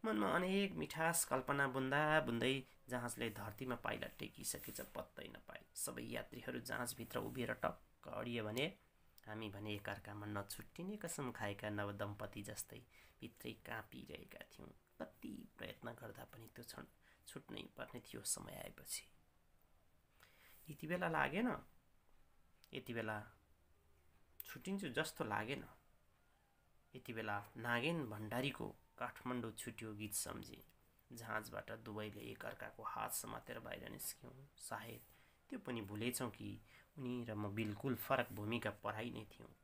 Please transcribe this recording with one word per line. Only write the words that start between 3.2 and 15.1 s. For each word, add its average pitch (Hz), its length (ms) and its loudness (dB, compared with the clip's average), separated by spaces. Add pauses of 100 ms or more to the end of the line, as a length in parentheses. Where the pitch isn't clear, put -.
धरतीमा 110 460 -2
पाइला 110 320 0 (100)
टेकिसकेछ, - 640 -4 (160)
पत्तै - 320 -6
नपाए। - 360 -10 (120)
सबै - 280 -2
यात्रीहरू 120 560 -4
जहाजभित्र 120 600 -2
उभिएर 117 340 0
टक्क - 540 0
अडिए 120 340 0
भने 110 240 2 (580)
हामी 107 260 -4
भने 104 260 -2
एकअर्कामा 101 500 -4
नछुट्टिने 104 720 -4
कसम 147 340 -2
खाएका 104 380 0
नवदम्पति 104 760 -2
जस्तै 110 360 -6 (400)
भित्रै 117 320 -6 (140)
काँपिरहेका - 840 -8
थियौँ। - 180 -12 (280)
कति - 360 -8 (240)